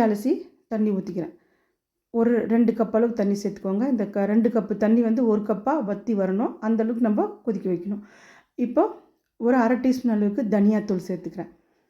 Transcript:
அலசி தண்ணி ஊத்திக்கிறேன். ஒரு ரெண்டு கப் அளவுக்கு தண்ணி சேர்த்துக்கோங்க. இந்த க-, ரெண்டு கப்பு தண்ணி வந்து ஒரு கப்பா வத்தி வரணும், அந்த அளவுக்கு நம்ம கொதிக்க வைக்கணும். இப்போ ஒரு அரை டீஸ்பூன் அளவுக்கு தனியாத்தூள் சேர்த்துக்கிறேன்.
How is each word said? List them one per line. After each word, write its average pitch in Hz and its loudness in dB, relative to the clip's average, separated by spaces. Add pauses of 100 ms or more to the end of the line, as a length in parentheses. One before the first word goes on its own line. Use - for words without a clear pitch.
அலசி 214 0 (340)
தண்ணி 214 -2
ஊத்திக்கிறேன். 180 -4 (800)
ஒரு 233 2 (220)
ரெண்டு 233 4
கப் 220 0
அளவுக்கு 226 2
தண்ணி 202 0
சேர்த்துக்கோங்க. 196 -2
இந்த 220 0
க-, 202 -2
ரெண்டு 220 4
கப்பு 214 -2
தண்ணி 226 4
வந்து 226 2
ஒரு 214 2
கப்பா 220 -2
வத்தி 202 -4
வரணும், 196 0
அந்த 220 0
அளவுக்கு 233 0
நம்ம 240 0 (160)
கொதிக்க 196 -4
வைக்கணும். 185 -4 (520)
இப்போ 247 0 (540)
ஒரு 240 2
அரை 240 2
டீஸ்பூன் 247 0
அளவுக்கு 208 0
தனியாத்தூள் 208 2
சேர்த்துக்கிறேன். 175 -8 (380)